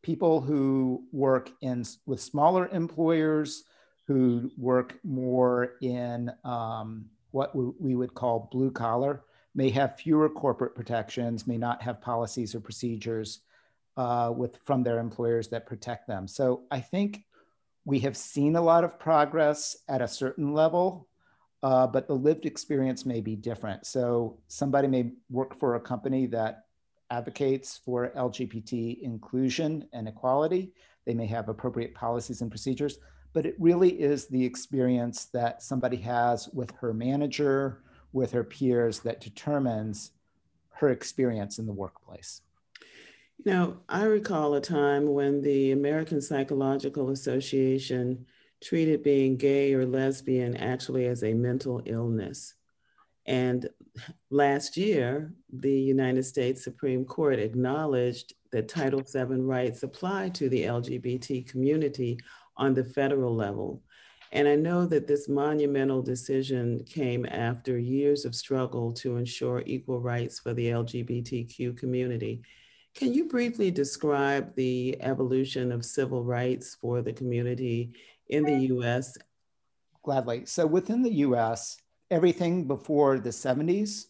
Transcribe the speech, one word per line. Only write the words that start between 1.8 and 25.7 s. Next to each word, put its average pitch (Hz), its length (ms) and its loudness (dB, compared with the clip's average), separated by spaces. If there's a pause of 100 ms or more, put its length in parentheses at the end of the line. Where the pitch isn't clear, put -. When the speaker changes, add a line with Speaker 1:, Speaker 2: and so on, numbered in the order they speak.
Speaker 1:
with 131 140 -4
smaller 175 480 2
employers 160 960 0 (460)
who 123 480 4
work 127 460 0
more 127 800 0
in, 123 360 -4 (240)
um, 113 460 -6 (420)
what 135 220 -2
w-, 127 260 -2
we 135 160 0
would 123 260 -2
call 117 300 0
blue 131 220 0 (120)
collar 127 300 0 (400)
may 135 160 4
have 135 320 2
fewer 156 260 6
corporate 135 520 -2
protections, 117 680 -4
may 123 100 -2 (100)
not 120 200 -2
have 117 140 -6 (120)
policies 117 440 -4
or 113 40 -6
procedures, 110 680 -6 (680)
uh, 120 440 0
with, 120 260 -6
from 131 160 2
their 117 160 2
employers 117 500 -2
that 113 240 -8
protect 113 300 -10 (100)
them. 95 140 -6
So 127 360 0 (160)
I - 20 -4 (120)
think 202 180 0 (760)
we 139 160 0
have 127 160 -2
seen 147 400 0
a 170 160 4
lot 170 120 8
of 170 140 -6
progress 151 640 2 (280)
at 127 140 0
a 117 60 -2
certain 143 540 -4
level, 175 460 2 (540)
uh, 131 320 6
but 135 140 0
the 147 60 0
lived 151 320 2
experience 131 680 -2
may 113 80 -2
be 107 160 -4
different. 107 500 -6
So 120 520 0 (100)
somebody 139 400 2
may 123 240 2 (260)
work 131 220 -4
for 135 140 2